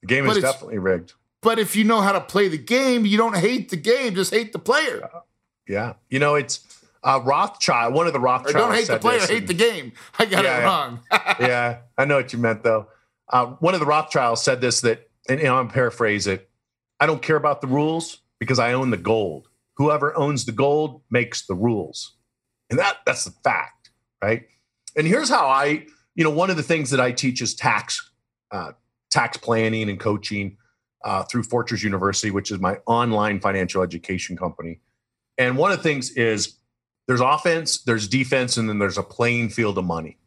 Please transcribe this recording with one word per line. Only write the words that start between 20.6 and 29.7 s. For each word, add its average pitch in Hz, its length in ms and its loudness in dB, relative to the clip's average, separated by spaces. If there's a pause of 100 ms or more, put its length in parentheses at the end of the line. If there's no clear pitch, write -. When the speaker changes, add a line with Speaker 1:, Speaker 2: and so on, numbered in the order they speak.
Speaker 1:
makes 120 340 0
the 98 100 -6
rules." 101 600 -2 (560)
And - 80 0
that, 196 260 2
that's - 200 0
the 180 80 -14 (100)
fact, - 480 -4 (320)
right? 113 240 -2 (500)
And 156 120 0
here's 254 200 2
how 226 200 2
I, 147 380 2 (280)
you 165 80 0
know, 156 80 4
one 175 200 2
of 185 60 0
the 151 60 -2
things 156 280 0
that 131 100 2
I 127 100 2
teach 127 320 -2
is 113 120 -4
tax, - 560 -2 (400)
uh, 90 220 -10 (380)
tax 120 280 -2
planning 113 500 0